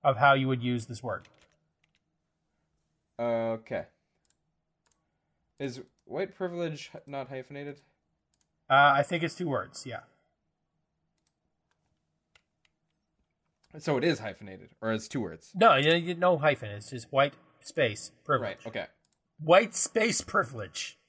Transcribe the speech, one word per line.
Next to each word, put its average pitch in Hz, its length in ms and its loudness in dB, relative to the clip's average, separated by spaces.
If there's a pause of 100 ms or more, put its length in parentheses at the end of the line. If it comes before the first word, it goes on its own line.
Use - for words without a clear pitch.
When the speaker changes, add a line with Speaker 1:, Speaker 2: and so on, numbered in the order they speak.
Speaker 1:
of 135 160 2
how 139 160 8
you 135 140 2
would 123 140 -2
use 120 240 -2
this 110 160 -12
word. 104 260 -8 (1900)
Speaker 2:
Okay. 113 680 -4 (1700)
Is 135 220 -8 (240)
white 190 300 -8
privilege 175 580 -8
hy-, - 140 -16
not 139 220 -10
hyphenated? 143 520 -14 (880)
Speaker 1:
Uh, 139 280 8
I 143 60 2
think 165 200 -2
it's 165 120 -4
two 180 140 -6
words, 117 380 -6
yeah. 117 140 -10 (3750)
Speaker 2:
So 147 180 -2
it 127 80 0
is 151 160 0
hyphenated, 98 500 -14 (120)
or 110 100 -2
it's 107 160 -4
two 135 120 -6
words? 82 340 -10
Speaker 1:
No, 202 160 6
y-, 156 360 4
y-, 175 120 -4
no 180 200 4
hyphen. 139 320 0
It's 101 200 -12
just 120 200 -14
white 143 240 2 (260)
space - 500 -2 (140)
privilege. 113 400 -2
Speaker 2:
Right, - 20 -12
okay. 110 200 -8 (520)
Speaker 1:
White 180 360 4
space - 460 2
privilege. 117 800 -6 (100)